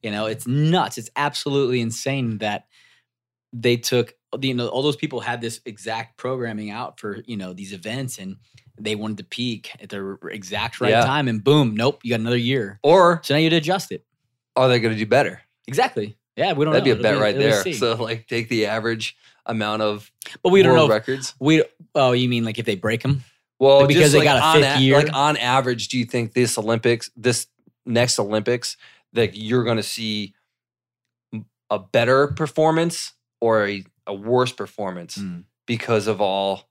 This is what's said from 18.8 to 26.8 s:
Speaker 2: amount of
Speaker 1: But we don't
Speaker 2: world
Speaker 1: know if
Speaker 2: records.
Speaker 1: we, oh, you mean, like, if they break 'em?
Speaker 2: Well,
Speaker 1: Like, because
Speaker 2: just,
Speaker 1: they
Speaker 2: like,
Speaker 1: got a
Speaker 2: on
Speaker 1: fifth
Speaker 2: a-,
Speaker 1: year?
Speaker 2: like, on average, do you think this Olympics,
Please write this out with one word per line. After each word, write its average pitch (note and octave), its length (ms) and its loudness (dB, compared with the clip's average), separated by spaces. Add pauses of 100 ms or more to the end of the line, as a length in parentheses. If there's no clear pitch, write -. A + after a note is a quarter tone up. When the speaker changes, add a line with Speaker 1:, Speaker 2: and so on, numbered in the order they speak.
Speaker 2:
amount G#2+ 360 -4
of G#2 300 -4 (300)
Speaker 1:
But F3+ 100 0
we G3 100 8
don't C3 120 6
Speaker 2:
world D#3 160 6
Speaker 1:
know - 40 4
if G#2+ 40 2 (100)
Speaker 2:
records. C3+ 320 -6
Speaker 1:
we, D3+ 240 4 (300)
oh, C3 180 4
you B2 160 2
mean, A#2 160 0
like, A2 140 -6
if A2+ 80 -6
they G#2 100 -2
break A2 280 -4
'em? C#3 200 -2 (340)
Speaker 2:
Well, C#3 220 8
Speaker 1:
Like, C#3 80 6
because D#3+ 160 6
Speaker 2:
just, D3 80 6
Speaker 1:
they - 60 8
Speaker 2:
like, D#3 80 6
Speaker 1:
got C#3 100 6
a A#2+ 80 4
Speaker 2:
on D#3+ 160 6
Speaker 1:
fifth C#3 160 2
Speaker 2:
a-, C3 60 2
Speaker 1:
year? C3+ 160 6
Speaker 2:
like, D3+ 160 2
on C#3+ 240 2
average, B2 500 0
do C3 100 -4
you A#2+ 60 -2
think A#2 300 -4
this A#2+ 240 0
Olympics, A2+ 580 0